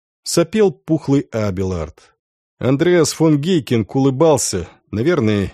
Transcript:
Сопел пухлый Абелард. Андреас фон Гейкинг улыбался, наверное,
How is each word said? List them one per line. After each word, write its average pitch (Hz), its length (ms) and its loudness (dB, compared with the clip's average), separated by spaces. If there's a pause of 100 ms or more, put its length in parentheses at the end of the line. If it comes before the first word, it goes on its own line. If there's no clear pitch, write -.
(220)
Сопел 175 480 0
пухлый 143 520 0 (100)
Абелард. 92 840 -6 (440)
Андреас 156 540 2
фон 156 260 2
Гейкинг 139 560 -2
улыбался, 135 760 0 (220)
наверное, 110 640 0